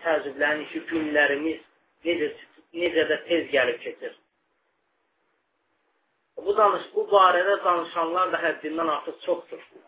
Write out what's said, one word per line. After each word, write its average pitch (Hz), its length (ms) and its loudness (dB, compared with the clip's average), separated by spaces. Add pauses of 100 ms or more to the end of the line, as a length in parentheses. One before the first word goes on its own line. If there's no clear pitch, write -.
təəccüblənir 147 720 -2
ki, 160 160 -8
günlərimiz 151 760 0 (440)
necə, 160 260 -2 (400)
necə 165 340 0
də 151 180 0
tez 165 260 0
gəlib 127 300 0
keçir. - 360 -12 (2250)
Bu 190 160 -2
danış-, 202 380 2
bu 208 160 -2
barədə 190 520 4
danışanlar 175 720 -2
da 165 80 -2
həddindən 160 480 -4
artıq 151 320 -6
çoxdur. 170 400 -6 (260)